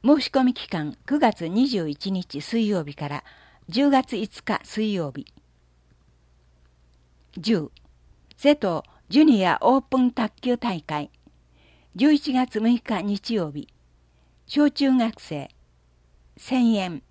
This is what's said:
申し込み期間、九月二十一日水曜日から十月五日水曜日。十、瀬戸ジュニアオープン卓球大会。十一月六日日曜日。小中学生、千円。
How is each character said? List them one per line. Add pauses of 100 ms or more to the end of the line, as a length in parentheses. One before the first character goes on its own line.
申
し
込
み
期
間、 (100)
九
月
二
十
一
日
水
曜
日
か
ら (440)
十
月
五
日
水
曜
日。 (2000)
十、 (640)
瀬
戸 (240)
ジ
ュ
ニ
ア
オ
ー
プ
ン
卓
球
大
会。 (840)
十
一
月
六
日
日
曜
日。 (760)
小
中
学
生、 (840)
千
円。